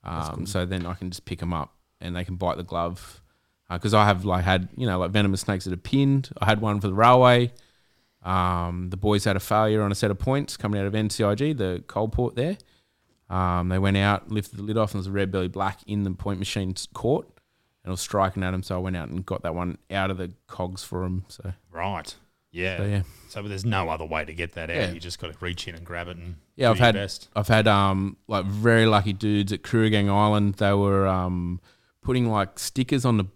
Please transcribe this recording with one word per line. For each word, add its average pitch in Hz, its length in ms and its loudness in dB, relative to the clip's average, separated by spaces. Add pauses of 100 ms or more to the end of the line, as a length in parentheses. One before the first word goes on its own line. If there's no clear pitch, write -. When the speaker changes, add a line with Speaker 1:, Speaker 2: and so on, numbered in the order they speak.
Speaker 1:
That's 80 260 -6
Speaker 2:
Um, - 60 -8
Speaker 1:
cool. 87 100 -6
Speaker 2:
so 95 200 -4
then 90 200 -6
I 90 80 -8
can 92 180 -8
just - 140 -14
pick 90 160 -10
'em 87 120 -4
up, 78 200 -6 (280)
and 87 140 -8
they 87 100 -6
can 90 100 -8
bite 87 220 -2
the 87 60 -8
glove. 85 580 -8 (480)
Uh, 87 100 -4
'cause 107 140 0
I 107 120 8
have, 95 200 4
like, 92 180 2
had, 92 320 2
you 127 100 -4
know, 92 140 0
like, 90 120 -2
venomous 101 300 2
snakes 95 240 -2
that 92 80 -4
are 90 40 -6
pinned. 139 520 2 (120)
I 101 40 2
had 104 160 4
one 104 200 0
for 104 60 -2
the 92 60 -2
railway. 123 600 8 (680)
Um, 90 680 0
the 92 80 -8
boys 104 280 2
had 101 100 2
a 92 60 0
failure 107 400 2
on 101 100 0
a 98 40 0
set 104 160 0
of 95 80 -2
points 139 380 -2
coming 104 220 -2
out 98 80 -2
of 101 80 -4
N 110 140 0
C - 140 -2
I 104 120 2
G, 147 180 -2
the 95 340 -4
Coalport 113 480 -2
there. 156 220 -2 (720)
Um, 90 400 0
they 92 100 0
went 98 180 2
out, 101 340 0
lifted 107 260 -6
the 101 60 -10
lid 107 140 -2
off, 107 140 0
and - 40 -10
there 101 40 -2
was 92 80 -6
a 98 40 -6
red 98 200 0
belly 92 160 0
black 95 400 -4
in 104 160 -2
the 95 80 -2
point 95 280 -6
machine 95 360 -4
s-, - 180 -10
court, 139 320 0 (580)
and 92 60 -10
it - 20 -4
was 90 100 -6
striking 95 420 0
at 92 100 -2
'em, 92 100 -4
so 95 120 -6
I 90 40 -4
went 92 160 -4
out 78 140 -8
and 90 160 -8
got - 180 -6
that 82 120 -4
one 87 220 -4 (140)
out 98 200 -2
of 90 60 -6
the 90 140 -8 (160)
cogs 92 360 -8
for 90 200 -6
'em, 92 260 -4
so. - 240 -10 (180)
Speaker 1:
Right. 87 440 -6 (360)
Yeah. 90 260 -4
Speaker 2:
So, 101 80 -2
yeah. 101 160 0 (280)
Speaker 1:
So, 104 120 -12
but 104 80 -10
there's 98 160 -8
no 95 240 0
other 80 160 -4
way 78 200 -4
to 78 80 -14
get 85 200 -6
that 82 160 -8
out. 85 60 -4
Speaker 2:
Yeah. 92 160 -2
Speaker 1:
You 85 80 -10
just 85 200 -12
gotta 82 200 -10
reach 90 280 -8
in 87 60 -14
and 85 100 -16
grab 87 240 -10
it 87 100 -12
and 87 180 -12 (200)
Speaker 2:
Yeah, 127 120 2
Speaker 1:
do 113 40 6
Speaker 2:
I've 104 60 2
Speaker 1:
your 120 80 6
Speaker 2:
had, 113 100 6
Speaker 1:
best. - 400 -8
Speaker 2:
I've 104 120 -2
had, 110 200 6
um, 98 500 2 (100)
like, 98 180 -2
very 110 400 4
lucky 104 280 4
dudes 104 380 0
at 95 120 -6
Kooragang 107 480 2
Island. 104 440 4
They 101 180 2
were, 98 340 4
um, 90 520 -2 (440)
putting, 123 260 0
like, 101 300 0
stickers 131 460 -2
on 117 120 4
the 98 80 2 (100)